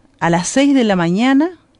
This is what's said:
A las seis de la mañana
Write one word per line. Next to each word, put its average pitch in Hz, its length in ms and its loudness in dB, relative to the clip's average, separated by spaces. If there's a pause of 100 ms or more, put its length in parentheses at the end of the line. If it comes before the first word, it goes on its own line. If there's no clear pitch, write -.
(200)
A 170 80 -2
las 170 200 -2
seis 277 260 0
de 262 100 2
la 202 120 0
mañana 254 560 0 (260)